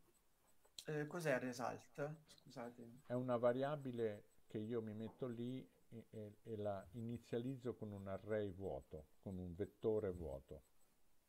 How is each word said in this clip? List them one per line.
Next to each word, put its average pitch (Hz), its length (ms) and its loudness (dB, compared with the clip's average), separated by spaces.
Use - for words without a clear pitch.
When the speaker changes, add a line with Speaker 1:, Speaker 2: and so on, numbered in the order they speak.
Speaker 1:
Eh, 151 200 0
cos'è 156 320 4
result? 127 800 -2
Scusate. 120 800 -10
Speaker 2:
È 120 80 -4
una 127 220 4
variabile 120 880 4
che - 120 -2
io 110 240 0
mi 107 120 -4
metto 113 320 -4
lì 123 400 -4
e, 113 220 -12
e, 104 320 -8
e 113 140 -4
la 101 360 0
inizializzo 120 840 -2
con 107 180 -6
un 98 160 -6
array 104 440 2
vuoto, 80 540 -4
con 95 180 -4
un 90 160 -4
vettore 104 560 4
vuoto. 73 540 -6